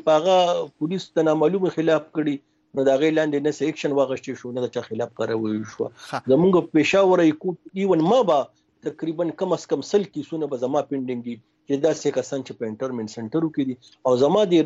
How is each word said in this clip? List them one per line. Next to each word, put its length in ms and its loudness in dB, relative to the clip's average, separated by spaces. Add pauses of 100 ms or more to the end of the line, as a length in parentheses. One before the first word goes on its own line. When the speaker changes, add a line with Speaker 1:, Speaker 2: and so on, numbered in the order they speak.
Speaker 1:
په 60 4
هغه 260 4 (420)
پولیس 240 -4 (120)
د 140 2
نامعلومو 460 0
خلاف 280 0 (100)
کړي، 220 -2 (400)
نو 80 -2
د 60 4
هغې 220 4
لاندې 340 0
نه 60 0
څه 140 -6
اکشن 260 -4
واخیستل 440 -2
شو، 160 -12
نه 100 -6
د 120 -2
چا 80 -6
خلاف 320 -6
کاروي 500 -4
شوه. 260 -8
Speaker 2:
ښه. 280 -10 (120)
Speaker 1:
زمونږ 240 6
په 200 2
پېښور 460 4
های 120 6
کورټ 260 -6 (160)
ایون 280 2
ما 200 4
به 180 2 (440)
تقریباً 460 -6
کم 240 -4
از 140 -2
کم 140 -2
سل 220 0
کیسونه 440 -8
به 100 -6
زما 240 -2
پینډینګ 420 -6
دي 120 -10 (340)
چې 40 -2 (120)
داسې 220 0 (100)
کسان 260 -4
چې 80 -14
په 140 -12
انټرمنټ 420 -6
سنټرو 420 -4
کې 140 -4
دي. 120 -6 (300)
او 120 4
زما 260 4
د 100 2 (120)